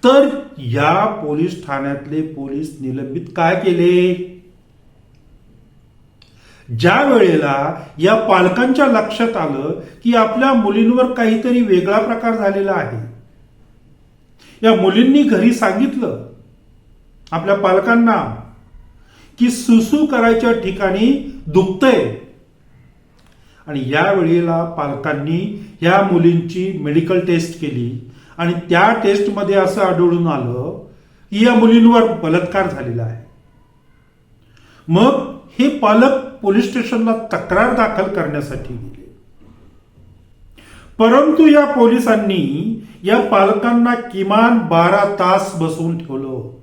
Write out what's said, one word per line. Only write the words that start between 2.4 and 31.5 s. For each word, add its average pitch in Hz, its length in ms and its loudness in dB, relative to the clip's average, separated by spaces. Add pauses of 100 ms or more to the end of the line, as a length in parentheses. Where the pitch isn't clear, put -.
निलंबित 131 440 -8 (100)
काय 175 200 0
केले? 180 580 2 (2750)
ज्या 190 240 4
वेळेला 160 720 2 (240)
या 190 180 4
पालकांच्या 226 720 2
लक्षात 226 520 0
आलं 143 420 -6 (240)
की 233 120 2
आपल्या 240 380 2
मुलींवर 226 600 2
काहीतरी 240 480 0
वेगळा 196 380 2
प्रकार 226 360 -2
झालेला 196 360 -2
आहे, 120 360 -6 (1500)
या 220 140 4
मुलींनी 233 480 4
घरी 220 300 2
सांगितलं 208 720 -2 (1080)
आपल्या 190 240 0
पालकांना 196 800 0 (1040)
की 240 100 2
सुसू 240 560 2
करायच्या 233 460 2
ठिकाणी 202 960 -2
दुखतंय, 185 680 0 (1500)
आणि 143 180 -6
या 156 260 0
वेळेला 170 540 0
पालकांनी 151 1000 -6 (160)
या 185 200 2 (100)
मुलींची 170 680 0
मेडिकल 165 420 -2
टेस्ट 175 420 -4
केली 120 500 -8 (260)
आणि 170 160 -2 (160)
त्या 190 240 4 (100)
टेस्टमध्ये 202 520 0
असं 196 260 0
आढळून 175 460 2
आलं 127 500 -6 (540)
की 208 140 2
या 240 100 4